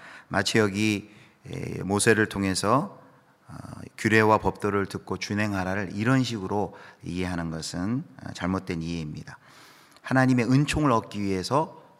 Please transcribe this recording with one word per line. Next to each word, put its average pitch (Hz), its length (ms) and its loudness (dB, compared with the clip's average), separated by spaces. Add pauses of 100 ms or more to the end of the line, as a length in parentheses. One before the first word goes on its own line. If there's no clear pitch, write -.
(280)
마치 101 300 2
여기, 104 560 0 (320)
에, 87 380 -8
모세를 104 440 4
통해서, 98 720 0 (480)
어, - 80 -20 (420)
"규례와 107 420 6
법도를 98 480 0
듣고 - 300 -8
준행하라"를 101 760 -4
이런 123 300 2
식으로 101 520 -4 (280)
이해하는 87 480 -4
것은, 90 520 -6 (200)
아, - 100 -14
잘못된 92 480 -4
이해입니다. 78 560 -8 (640)
하나님의 127 500 2
은총을 147 400 4
얻기 107 300 0
위해서 98 600 -2 (160)